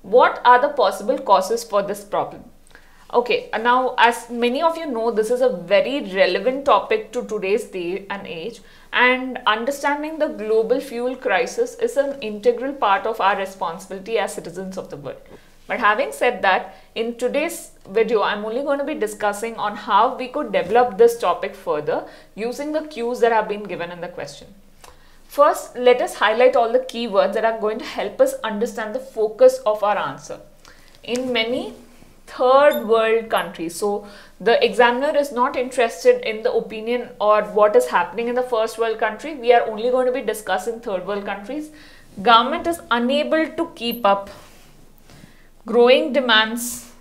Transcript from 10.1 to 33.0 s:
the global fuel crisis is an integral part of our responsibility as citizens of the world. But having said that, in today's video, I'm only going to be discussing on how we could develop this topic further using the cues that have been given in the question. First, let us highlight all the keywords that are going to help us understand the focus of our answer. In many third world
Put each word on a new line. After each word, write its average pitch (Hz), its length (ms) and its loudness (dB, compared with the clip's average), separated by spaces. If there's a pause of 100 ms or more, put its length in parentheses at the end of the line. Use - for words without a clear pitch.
the 302 80 0
global 220 540 0
fuel 247 340 -6
crisis 196 600 -2
is 233 200 -4
an 277 260 -2
integral 226 520 -2
part 196 340 0
of 220 140 -4
our 190 160 2
responsibility 190 840 -6
as 240 140 -2
citizens 190 440 -10
of - 120 -12
the 143 80 -12
world. 139 240 -12 (440)
But 202 140 -6
having 233 320 2
said 247 300 -2
that, 196 340 0 (180)
in 226 220 -6
today's 285 560 -4 (180)
video, 208 320 2
I'm 202 220 -2
only 226 200 -4
going 285 160 -2
to 277 60 -4
be 302 100 -6
discussing 208 600 -4
on 208 220 -6
how 240 400 2
we 254 100 -8
could 254 240 -6
develop 190 460 2
this 233 200 6
topic 190 380 -2
further 160 500 -4 (300)
using 247 380 -6
the 311 120 -4
cues 233 360 -4
that 233 100 6
have 214 160 2
been 208 160 -6
given 175 260 -8
in 175 120 -14
the 180 80 -10
question. - 440 -14 (720)
First, - 520 0
let 247 240 6
us 359 140 -4
highlight 240 420 4
all 226 160 2
the 254 60 4
keywords 202 560 0
that 220 100 0
are 226 160 0
going 220 180 -2
to 302 60 -10
help 202 340 -8
us 269 140 4 (100)
understand 214 500 -6
the 254 60 -6
focus 254 680 2
of 214 200 0
our 202 120 0
answer. - 440 -8 (600)
In 254 300 -4
many 247 440 -4 (520)
third 262 580 4
world 220 440 2